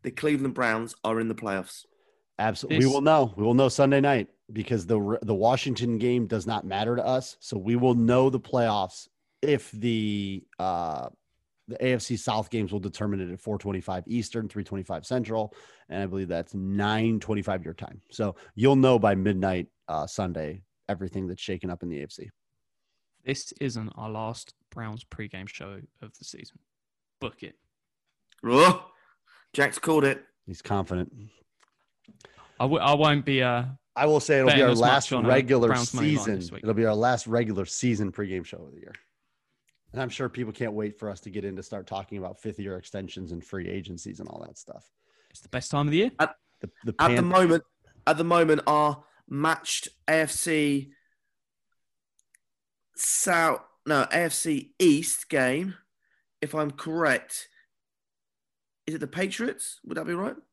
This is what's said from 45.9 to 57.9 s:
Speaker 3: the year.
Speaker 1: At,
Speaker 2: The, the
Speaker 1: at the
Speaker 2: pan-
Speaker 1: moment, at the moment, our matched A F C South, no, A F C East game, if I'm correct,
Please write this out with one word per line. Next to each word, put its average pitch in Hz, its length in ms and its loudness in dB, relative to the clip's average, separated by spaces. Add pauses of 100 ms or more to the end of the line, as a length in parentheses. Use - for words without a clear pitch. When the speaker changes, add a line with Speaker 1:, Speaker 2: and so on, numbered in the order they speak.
Speaker 3:
the 156 60 2
year. 226 220 2
Speaker 1:
At, - 160 0 (260)
Speaker 2:
The, 98 80 -12 (160)
the 113 140 -4
Speaker 1:
at 160 100 4
the 123 60 4
Speaker 2:
pan- 123 100 4
Speaker 1:
moment, 175 380 4 (440)
at 156 100 4
the 165 60 0
moment, 165 440 4
our 147 360 2 (240)
matched - 600 -2 (180)
A 160 140 4
F 156 100 -2
C 147 600 0 (2000)
South, 165 640 0 (240)
no, 143 180 2
A - 120 -2
F 170 180 0
C 147 460 -4
East 170 500 4
game, 147 460 0 (640)
if 147 140 -8
I'm 151 160 -2
correct, 160 760 -2 (1400)